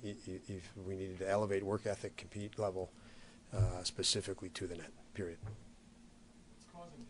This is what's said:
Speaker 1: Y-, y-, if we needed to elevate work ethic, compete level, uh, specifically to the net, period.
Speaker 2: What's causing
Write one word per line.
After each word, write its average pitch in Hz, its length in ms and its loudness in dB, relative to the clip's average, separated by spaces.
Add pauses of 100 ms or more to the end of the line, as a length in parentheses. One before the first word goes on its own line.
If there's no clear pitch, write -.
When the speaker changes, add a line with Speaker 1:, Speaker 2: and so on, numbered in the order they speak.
Speaker 1:
Y-, 101 120 0 (120)
y-, 92 220 -2
if 95 240 -4 (140)
we 95 100 0
needed 92 220 -2
to 95 100 2
elevate 98 360 6
work 101 220 2
ethic, 101 300 0
compete 104 420 -4
level, 95 320 2 (640)
uh, 98 280 6
specifically - 680 2
to - 160 -2
the - 100 -2
net, - 140 -8 (240)
period. 87 280 -2
Speaker 2:
What's - 1300 -12
causing 160 380 -10